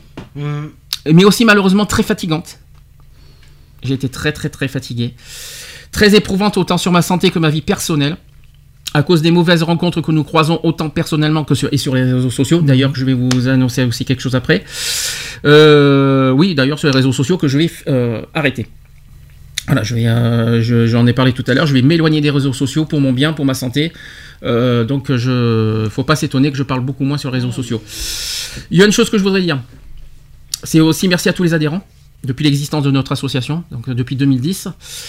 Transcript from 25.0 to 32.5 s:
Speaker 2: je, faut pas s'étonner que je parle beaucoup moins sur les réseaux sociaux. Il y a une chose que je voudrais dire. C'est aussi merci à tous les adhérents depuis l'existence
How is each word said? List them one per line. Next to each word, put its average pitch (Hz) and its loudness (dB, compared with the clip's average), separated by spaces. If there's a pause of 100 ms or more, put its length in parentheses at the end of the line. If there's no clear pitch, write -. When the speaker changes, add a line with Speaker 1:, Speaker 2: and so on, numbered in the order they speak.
Speaker 2:
je, 113 0
faut 131 -6
pas 156 0
s'étonner 143 0
que 131 -8
je 143 -4
parle 127 -4
beaucoup 135 -6
moins 143 -2
sur 139 -8
les 127 -4
réseaux 123 -4
sociaux. 113 -6 (880)
Il 160 2
y 185 8
a 208 8
une 214 4
chose 226 2
que 220 0
je 190 0
voudrais 190 0
dire. 160 -2 (1040)
C'est - 2
aussi 160 2
merci 180 0
à 175 2
tous 185 -2
les 165 2
adhérents 156 -2 (380)
depuis 127 -4
l'existence 147 0